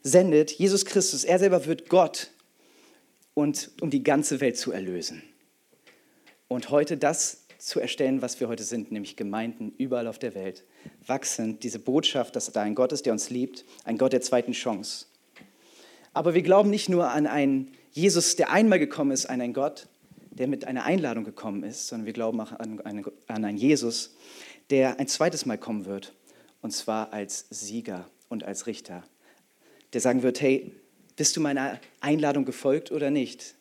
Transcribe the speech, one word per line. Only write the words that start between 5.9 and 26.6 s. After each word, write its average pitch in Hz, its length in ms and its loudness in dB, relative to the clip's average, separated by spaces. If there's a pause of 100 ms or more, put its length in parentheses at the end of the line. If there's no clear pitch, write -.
Und 127 220 -6
heute 147 280 2
das - 480 -2 (120)
zu - 220 -6
erstellen, 131 420 0
was 123 180 -6
wir 123 80 0
heute 113 160 -6
sind, 110 280 -6
nämlich 104 240 -8
Gemeinden 113 600 -6
überall 123 300 -2
auf 113 120 -8
der 113 160 -6
Welt, 95 300 -10 (400)
wachsend, 117 580 -4
diese 120 160 -6
Botschaft, 131 560 0
dass - 160 -4
da 107 100 -2
ein 104 140 -2
Gott 131 160 2
ist, 143 140 -6
der 120 80 2
uns 107 160 -4
liebt, 123 360 -6 (200)
ein 117 120 -2
Gott 131 160 2
der 123 80 2
zweiten 123 300 0
Chance. 110 540 -6 (1080)
Aber 160 200 2
wir 185 80 6
glauben 190 280 8
nicht 208 200 0
nur 170 200 2
an 147 180 2
einen 135 440 2 (200)
Jesus, 170 440 2
der - 160 2
einmal 196 280 6
gekommen 147 320 0
ist, 131 160 -2
an 127 140 -4
einen 120 120 -4
Gott, 139 340 -4 (440)
der 127 160 -4
mit 139 180 -4
einer 127 180 -6
Einladung 135 400 0
gekommen 101 400 -8
ist, - 240 -10
sondern 113 180 -8
wir 110 80 -8
glauben 113 280 -2
auch 107 120 -10
an, 110 280 -10
an, 104 240 -10 (220)
an 107 180 -4
einen 104 120 -4
Jesus, 120 580 2 (540)
der 131 300 4
ein 135 80 -2
zweites 160 380 0
Mal 120 120 -2
kommen 104 280 -8
wird, 98 280 -10 (480)